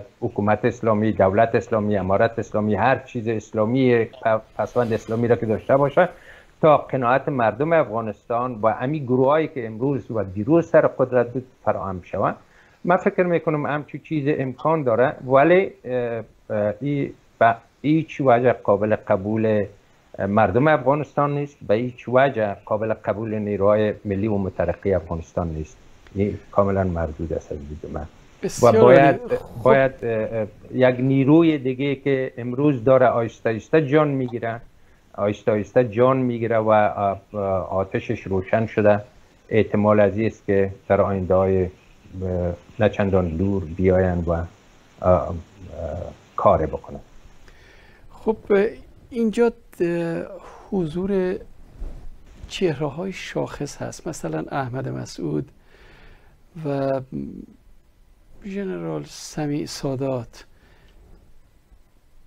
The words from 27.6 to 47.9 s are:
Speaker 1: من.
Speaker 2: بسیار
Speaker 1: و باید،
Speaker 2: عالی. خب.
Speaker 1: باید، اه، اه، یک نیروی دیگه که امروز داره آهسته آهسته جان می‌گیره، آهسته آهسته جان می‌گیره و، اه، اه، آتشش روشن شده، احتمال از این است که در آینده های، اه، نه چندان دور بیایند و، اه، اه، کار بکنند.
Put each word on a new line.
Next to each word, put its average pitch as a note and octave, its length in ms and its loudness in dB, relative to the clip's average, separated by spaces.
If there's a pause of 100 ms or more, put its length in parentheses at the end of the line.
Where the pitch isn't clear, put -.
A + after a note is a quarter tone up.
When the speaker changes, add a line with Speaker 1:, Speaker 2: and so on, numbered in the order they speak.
Speaker 1:
من. - 140 -10 (360)
Speaker 2:
بسیار F#3 340 2
Speaker 1:
و A3 40 6
باید، C#3 400 8
Speaker 2:
عالی. - 160 -4
خب. - 260 -10
Speaker 1:
باید، C3+ 300 4 (100)
اه، A#2 80 -4
اه، A2 360 -4 (280)
یک B2+ 240 4
نیروی C#3 600 4
دیگه C3 360 -4
که C3+ 420 -2
امروز B2 480 0
داره B2+ 220 6
آهسته A#2 440 0
آهسته C#3 360 0
جان D3+ 220 4
می‌گیره، A#2+ 520 -6 (540)
آهسته G#2+ 380 -2
آهسته G#2+ 320 2
جان B2 320 2
می‌گیره A#2 420 0
و، G#2+ 100 0
اه، G#2 520 2 (140)
اه، G#2 60 -4 (300)
آتشش G2 500 -4
روشن F#2+ 460 -2
شده، G#2 340 4 (480)
احتمال G#2 520 2
از G2+ 180 2
این A2+ 80 0
است - 200 -8
که G2 240 2 (180)
در G2 120 4
آینده F#2+ 340 0
های، F#2+ 280 4
اه، F2 80 -2 (1080)
نه G#2+ 100 4
چندان F#2+ 400 0
دور F#2+ 360 -2
بیایند F2+ 640 0
و، E2+ 40 0
اه، E2+ 140 -4 (560)
اه، E2+ 320 2 (1040)
کار D3+ 300 4
بکنند. - 340 -10 (1080)